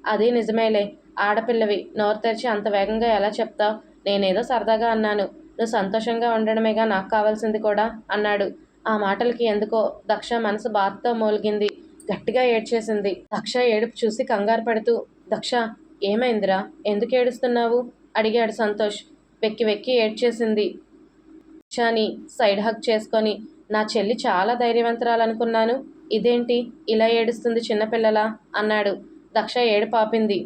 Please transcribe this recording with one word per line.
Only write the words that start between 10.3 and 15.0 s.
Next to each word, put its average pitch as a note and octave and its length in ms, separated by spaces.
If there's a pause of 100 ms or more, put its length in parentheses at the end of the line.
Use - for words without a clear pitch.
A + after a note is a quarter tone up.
మనసు A3 360
బాధతో G#3 440
మూలిగింది. G#3 560 (440)
గట్టిగా B3 300
ఏడ్చేసింది. A3 800 (140)
దక్ష A3 200
ఏడుపు A#3 480
చూసి A3 180
కంగారు A3+ 380
పడుతూ, A3 440 (280)